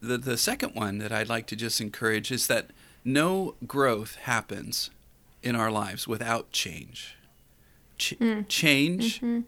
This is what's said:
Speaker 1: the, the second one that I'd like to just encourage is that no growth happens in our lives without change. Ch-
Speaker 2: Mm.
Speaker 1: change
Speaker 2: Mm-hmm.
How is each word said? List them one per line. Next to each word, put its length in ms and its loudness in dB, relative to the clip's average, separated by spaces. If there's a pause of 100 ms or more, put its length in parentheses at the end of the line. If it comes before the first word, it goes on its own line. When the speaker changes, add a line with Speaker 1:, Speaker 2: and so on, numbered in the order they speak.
Speaker 1:
the, 160 0
the 220 -2
second 360 0
one 240 -2
that 140 -6
I'd 160 0
like 200 0
to 80 -6
just 260 -2
encourage 500 0
is 140 0
that 240 0 (340)
no 500 2 (120)
growth 500 2
happens 720 -2 (540)
in 140 0
our 140 2
lives 380 -2
without 440 -2
change. 640 -6 (840)
Ch- 200 -2
Speaker 2:
Mm. 300 2
Speaker 1:
change 680 4
Speaker 2:
Mm-hmm. 320 0